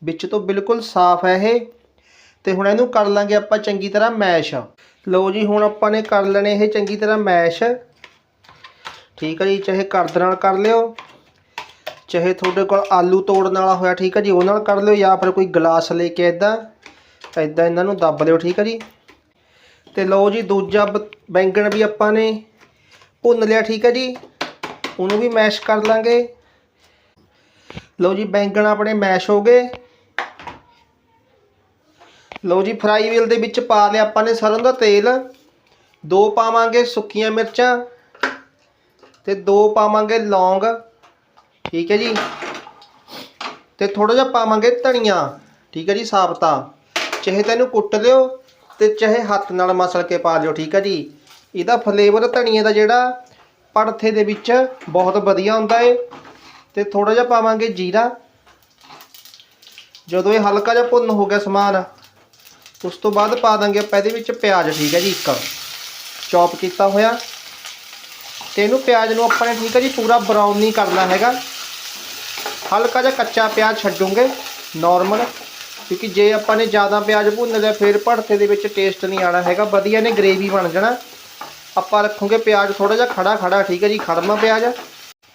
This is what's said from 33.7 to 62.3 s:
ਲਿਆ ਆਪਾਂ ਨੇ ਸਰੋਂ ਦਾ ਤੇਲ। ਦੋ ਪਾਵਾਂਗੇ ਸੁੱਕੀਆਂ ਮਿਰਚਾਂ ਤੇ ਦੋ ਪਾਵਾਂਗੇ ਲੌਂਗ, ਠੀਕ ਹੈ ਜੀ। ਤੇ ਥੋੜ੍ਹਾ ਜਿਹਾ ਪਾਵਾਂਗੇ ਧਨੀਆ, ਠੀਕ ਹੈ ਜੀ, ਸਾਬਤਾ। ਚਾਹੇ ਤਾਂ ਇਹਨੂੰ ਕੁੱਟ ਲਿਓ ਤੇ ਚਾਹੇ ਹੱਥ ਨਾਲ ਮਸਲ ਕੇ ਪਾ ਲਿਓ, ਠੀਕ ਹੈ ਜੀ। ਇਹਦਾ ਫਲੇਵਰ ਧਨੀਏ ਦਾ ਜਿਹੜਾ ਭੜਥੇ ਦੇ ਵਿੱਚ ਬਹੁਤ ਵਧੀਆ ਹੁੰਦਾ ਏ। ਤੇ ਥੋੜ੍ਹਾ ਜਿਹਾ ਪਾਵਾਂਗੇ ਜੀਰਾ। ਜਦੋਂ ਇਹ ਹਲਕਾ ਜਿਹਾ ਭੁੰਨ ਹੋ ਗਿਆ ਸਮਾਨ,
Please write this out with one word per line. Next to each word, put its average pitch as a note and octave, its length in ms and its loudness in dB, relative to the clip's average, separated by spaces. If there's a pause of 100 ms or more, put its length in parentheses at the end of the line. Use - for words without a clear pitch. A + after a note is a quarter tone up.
ਲਿਆ G#3+ 120 2
ਆਪਾਂ G#3+ 200 0
ਨੇ A3+ 120 0
ਸਰੋਂ G#3+ 240 0
ਦਾ B3 140 2
ਤੇਲ। G#3 360 2 (960)
ਦੋ F#3+ 260 2
ਪਾਵਾਂਗੇ A3+ 540 2
ਸੁੱਕੀਆਂ A3 460 -4
ਮਿਰਚਾਂ A#3 480 0 (1500)
ਤੇ G3 80 -2
ਦੋ G3+ 400 4
ਪਾਵਾਂਗੇ G#3+ 440 2
ਲੌਂਗ, F#3+ 440 2 (1040)
ਠੀਕ E3+ 260 -4
ਹੈ G#3 60 2
ਜੀ। A3+ 180 -2 (1600)
ਤੇ G3 80 -2
ਥੋੜ੍ਹਾ G#3 280 0
ਜਿਹਾ C4 100 4
ਪਾਵਾਂਗੇ A3+ 460 2 (140)
ਧਨੀਆ, G#3 540 0 (360)
ਠੀਕ E3 140 -8
ਹੈ G3 60 2
ਜੀ, A3+ 100 -4
ਸਾਬਤਾ। E3+ 680 0 (500)
ਚਾਹੇ G3 200 0
ਤਾਂ G#3 100 -2
ਇਹਨੂੰ B3 160 2
ਕੁੱਟ G#3+ 260 -2
ਲਿਓ B3+ 320 4 (520)
ਤੇ G#3+ 160 4
ਚਾਹੇ A3 280 2
ਹੱਥ G3+ 300 -2
ਨਾਲ F#3 200 2
ਮਸਲ F3+ 300 0
ਕੇ F3 160 -2
ਪਾ E3 200 0
ਲਿਓ, D#3 140 -2
ਠੀਕ D#3 220 -4
ਹੈ G3 60 2
ਜੀ। F#3 300 -4 (440)
ਇਹਦਾ F#3 220 0
ਫਲੇਵਰ G#3 520 2
ਧਨੀਏ A#3 340 0
ਦਾ G#3+ 100 2
ਜਿਹੜਾ B3 520 2 (520)
ਭੜਥੇ A3 340 0
ਦੇ G#3+ 140 2
ਵਿੱਚ G#3 280 -4 (360)
ਬਹੁਤ F3+ 280 2
ਵਧੀਆ G3 400 0
ਹੁੰਦਾ A3+ 240 2
ਏ। B3 160 4 (800)
ਤੇ G3+ 100 -2
ਥੋੜ੍ਹਾ G3+ 300 0
ਜਿਹਾ A#3+ 100 4
ਪਾਵਾਂਗੇ A3+ 440 0
ਜੀਰਾ। F#3+ 420 0 (2000)
ਜਦੋਂ F#3 240 0
ਇਹ A3 80 4
ਹਲਕਾ G#3 340 2
ਜਿਹਾ A#3+ 100 4
ਭੁੰਨ A#3+ 260 2
ਹੋ G3+ 160 0
ਗਿਆ G3+ 120 0
ਸਮਾਨ, G3 440 0 (1000)